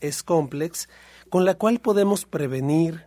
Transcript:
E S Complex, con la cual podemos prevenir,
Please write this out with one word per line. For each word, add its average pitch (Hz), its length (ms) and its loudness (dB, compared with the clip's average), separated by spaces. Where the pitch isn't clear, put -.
E 147 60 -6
S - 160 -8
Complex, 156 680 -2
con 185 160 2
la 185 100 4
cual 226 240 2
podemos 202 460 2
prevenir, 151 800 -2